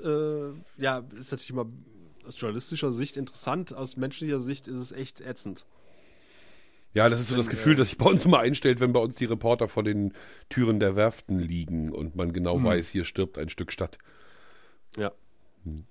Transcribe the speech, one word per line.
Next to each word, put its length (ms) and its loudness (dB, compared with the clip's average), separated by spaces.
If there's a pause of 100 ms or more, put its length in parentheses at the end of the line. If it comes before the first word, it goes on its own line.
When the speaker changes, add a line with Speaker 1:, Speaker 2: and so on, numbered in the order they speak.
Speaker 1:
Äh, 460 -2 (280)
ja, 220 0 (180)
ist 140 -12
natürlich 200 -10
immer 160 -4 (600)
aus 120 -18
journalistischer 520 -4
Sicht 260 -4
interessant. 560 -6
Aus 240 -10
menschlicher 420 -4
Sicht 280 -8
ist 100 -8
es 140 -10
echt 300 -12
ätzend. 440 -12 (1300)
Speaker 2:
Ja, 160 8
das 100 4
ist 80 -4
so 80 -2
das 120 2
Speaker 1:
Wenn, 40 -4
Speaker 2:
Gefühl, 220 6
Speaker 1:
äh, 40 8
Speaker 2:
das 120 4
sich 80 -8
bei 80 2
uns 200 6
immer 140 8
einstellt, 400 4
wenn 140 4
bei 80 6
uns 140 -2
die 100 -2
Reporter 420 2
vor 160 -2
den 300 0 (360)
Türen 300 4
der 160 4
Werften 440 2
liegen 520 -2
und 240 -6
man 180 -2
genau 240 0
Speaker 1:
Mhm. 80 2
Speaker 2:
weiß, 240 2
hier 160 -2
stirbt 320 -4
ein 120 -6
Stück 220 -8
Stadt. 260 -6 (1000)
Speaker 1:
Ja. 140 -4 (540)
Speaker 2:
Mhm. 260 -10